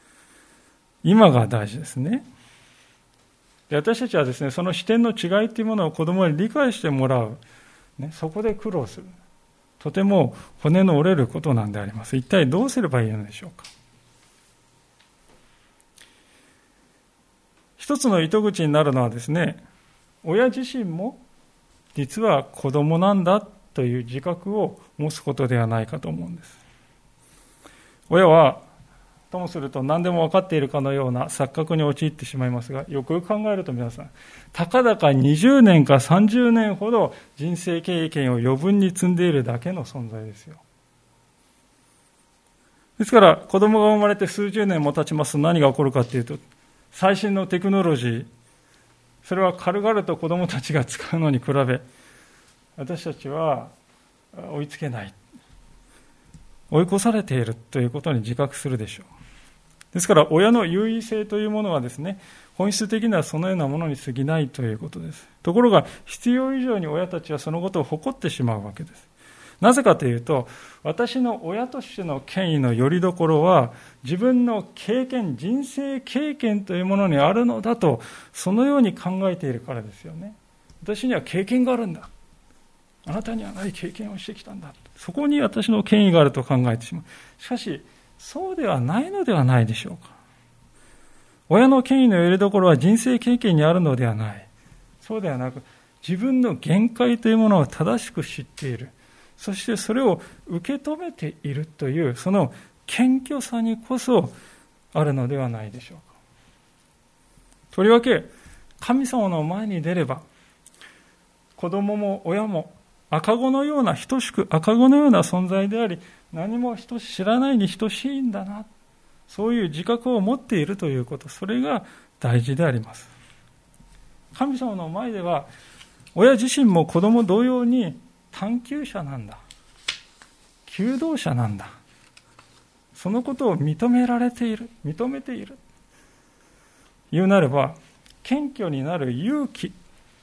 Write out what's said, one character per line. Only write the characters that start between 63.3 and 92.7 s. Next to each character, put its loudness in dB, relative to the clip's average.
の -4
よ -2
う -2
な -2
も -4
の -4
に -4
過 -12
ぎ -4
な 0
い -2
と -10
い -2
う -8
こ -12
と -14
で -12
す。 -20
と 0
こ 4
ろ 6
が、 6
必 -4
要 0
以 -4
上 -2
に -4
親 -4
た -8
ち -10
は -4
そ -8
の -4
こ -6
と -2
を 0
誇 -6
っ -20
て -4
し -6
ま -2
う -10
わ -14
け -14
で -18
す。 -20
な 6
ぜ 2
か 6
と -4
い 0
う -4
と、 -2
私 -2
の -2
親 -6
と -12
し -16
て -8
の -6
権 -2
威 2
の 2
拠 2
り 0
所 2
は、 4
自 -4
分 2
の -2
経 -4
験、 -6
人 -4
生 -8
経 -6
験 -2
と -8
い -2
う -2
も 0
の 2
に 2
あ 4
る 2
の -2
だ -2
と、 2
そ -4
の 2
よ 2
う 6
に 2
考 -4
え -4
て -6
い -2
る -8
か -12
ら -8
で -14
す -20
よ -16
ね。 -16
「私 -6
に 0
は -2
経 -4
験 2
が 2
あ 0
る -4
ん -6
だ。 -16
あ -10
な -4
た -8
に -8
は -14
な -10
い -6
経 -12
験 -12
を -12
し -16
て -12
き -20
た -20
ん -16
だ。」 -18
そ -14
こ -2
に 2
私 0
の 2
権 4
威 4
が 8
あ 8
る 4
と -4
考 0
え 0
て -8
し -14
ま -10
う。 -16
し -14
か -6
し、 -8
そ -10
う -10
で -2
は 0
な -2
い -4
の -4
で 0
は 4
な 4
い 2
で -2
し -10
ょ -12
う -16
か。 -20
親 8
の 6
権 4
威 8
の 6
拠 6
り 4
所 4
は 8